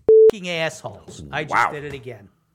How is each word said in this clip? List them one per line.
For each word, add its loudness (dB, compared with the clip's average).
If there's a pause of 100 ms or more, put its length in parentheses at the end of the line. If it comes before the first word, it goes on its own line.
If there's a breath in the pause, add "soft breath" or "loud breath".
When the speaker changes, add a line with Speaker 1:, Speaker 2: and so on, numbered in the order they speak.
(300)
Speaker 1:
fucking -4
assholes! -10
I -8
just -8
Speaker 2:
Wow. 0
Speaker 1:
did -14
it -14
again. -18 (260)